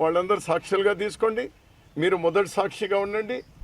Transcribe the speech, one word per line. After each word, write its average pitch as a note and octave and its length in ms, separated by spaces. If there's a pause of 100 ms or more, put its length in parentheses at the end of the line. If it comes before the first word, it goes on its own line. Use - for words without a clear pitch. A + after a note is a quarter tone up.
వాళ్ళందరూ F3+ 380
సాక్షులుగా G3 540
తీసుకోండి. A3 560 (480)
మీరు F3+ 200
మొదటి E3+ 300
సాక్షిగా G3+ 520
ఉండండి. G#3+ 440 (200)